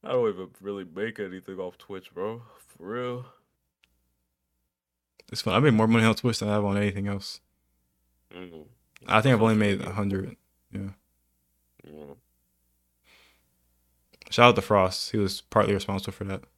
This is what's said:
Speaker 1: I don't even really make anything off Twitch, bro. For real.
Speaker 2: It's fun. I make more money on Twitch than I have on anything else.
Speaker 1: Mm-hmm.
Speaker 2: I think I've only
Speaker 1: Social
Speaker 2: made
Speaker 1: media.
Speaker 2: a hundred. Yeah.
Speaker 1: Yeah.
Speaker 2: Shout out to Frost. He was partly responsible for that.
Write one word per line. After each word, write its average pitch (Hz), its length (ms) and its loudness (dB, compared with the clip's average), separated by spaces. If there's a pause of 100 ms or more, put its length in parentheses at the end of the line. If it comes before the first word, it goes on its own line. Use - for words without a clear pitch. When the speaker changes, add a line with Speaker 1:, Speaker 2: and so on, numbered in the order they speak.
Speaker 1:
I - 80 -6
don't 120 160 2
even 92 180 -8 (140)
really 98 240 -8
make 101 340 -8
anything 95 400 -10
off 90 180 -10
Twitch, - 360 -16
bro. 110 300 -8 (340)
For 85 80 -20
real. 123 400 -8 (2000)
Speaker 2:
It's - 80 -8
fun. 104 120 -2
I 104 60 4
make 139 140 6
more 110 160 6
money 113 160 6
on 110 100 6
Twitch 117 240 -2
than 110 80 -4
I 104 60 0
have 104 100 2
on 101 140 0
anything 101 320 -2
else. 98 320 -10 (920)
Speaker 1:
Mm-hmm. 87 280 -16 (440)
Speaker 2:
I 110 140 2
think 127 160 4
I've 104 60 2
only 110 140 4
Speaker 1:
Social 107 120 4
Speaker 2:
made 98 120 0
Speaker 1:
media. 98 120 -8
Speaker 2:
a - 40 -8
hundred. 98 420 -4 (340)
Yeah. 98 100 -8 (1040)
Speaker 1:
Yeah. 76 300 -20 (2250)
Speaker 2:
Shout 120 180 6
out 117 80 8
to 104 60 0
Frost. 95 500 0
He 110 60 -2
was 98 240 -2
partly 104 320 2
responsible 98 400 -4
for - 100 -10
that. 98 200 -8 (140)